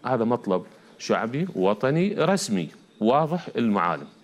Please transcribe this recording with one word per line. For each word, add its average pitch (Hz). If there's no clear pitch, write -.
هذا 123
مطلب 110
شعبي 117
وطني 139
رسمي 113
واضح 147
المعالم. 87